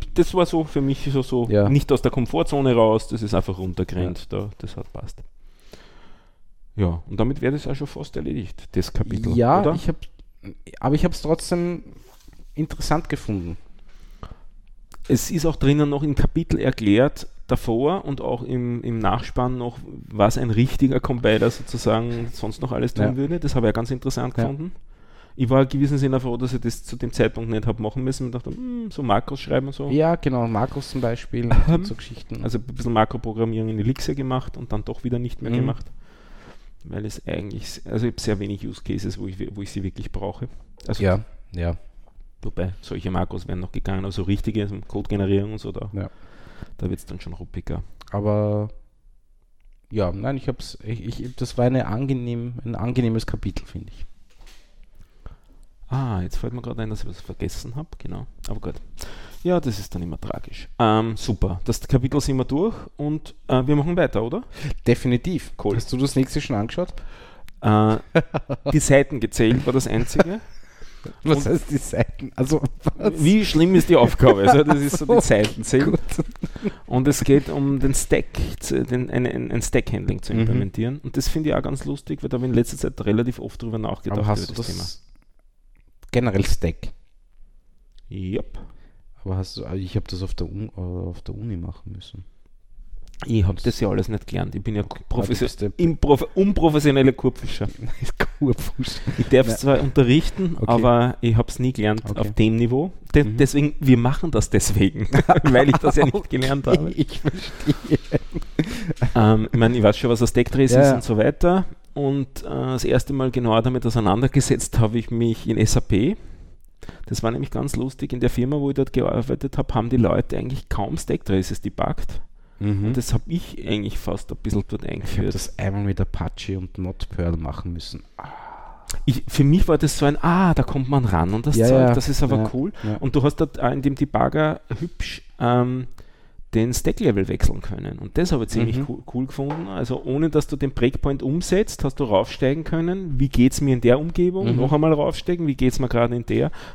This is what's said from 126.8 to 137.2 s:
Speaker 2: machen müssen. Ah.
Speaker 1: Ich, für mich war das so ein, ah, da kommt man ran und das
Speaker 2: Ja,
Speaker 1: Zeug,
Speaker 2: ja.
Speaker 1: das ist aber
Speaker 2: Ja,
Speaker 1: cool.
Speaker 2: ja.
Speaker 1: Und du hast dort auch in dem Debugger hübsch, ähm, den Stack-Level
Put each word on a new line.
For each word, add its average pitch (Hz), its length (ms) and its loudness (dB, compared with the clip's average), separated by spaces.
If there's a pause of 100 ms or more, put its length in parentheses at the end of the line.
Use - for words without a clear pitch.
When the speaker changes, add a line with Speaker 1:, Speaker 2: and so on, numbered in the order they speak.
Speaker 2:
machen 78 340 -8
müssen. - 320 -12 (140)
Ah. - 60 -14 (840)
Speaker 1:
Ich, 120 220 2
für - 160 4
mich 156 220 8
war 151 120 6
das 147 200 2
so 147 60 2
ein, 143 180 4
ah, 175 300 6
da - 100 4
kommt 135 280 0
man 139 160 4
ran 90 260 2
und 117 140 -2
das 143 100 4
Speaker 2:
Ja, 113 120 6
Speaker 1:
Zeug, 131 200 8
Speaker 2:
ja. 120 60 6
Speaker 1:
das 120 160 2
ist 139 120 4
aber 120 140 4
Speaker 2:
Ja, 110 160 0
Speaker 1:
cool. 143 200 -2 (100)
Speaker 2:
ja. 107 160 -2
Speaker 1:
Und 131 180 -2
du 127 60 6
hast 147 140 2
dort 151 240 -2
auch 123 120 2
in 139 100 -2
dem 139 120 2
Debugger 143 640 0 (180)
hübsch, - 440 -8 (160)
ähm, 123 480 2 (640)
den 113 220 2
Stack-Level 117 540 2